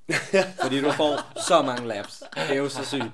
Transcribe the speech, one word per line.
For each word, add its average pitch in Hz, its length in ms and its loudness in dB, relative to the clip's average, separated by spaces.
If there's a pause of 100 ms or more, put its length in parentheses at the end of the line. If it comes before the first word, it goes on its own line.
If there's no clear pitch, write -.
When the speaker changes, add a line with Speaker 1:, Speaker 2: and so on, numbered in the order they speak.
Speaker 1:
<laughs> 185 540 0
Speaker 2:
Fordi 131 180 0
du 143 120 2
får - 560 0
så 175 140 8
mange 120 260 -2
laps. 101 340 -6 (120)
Det - 160 -2
er 135 40 4
jo 139 140 0
så 135 160 -6
sygt. 123 300 -4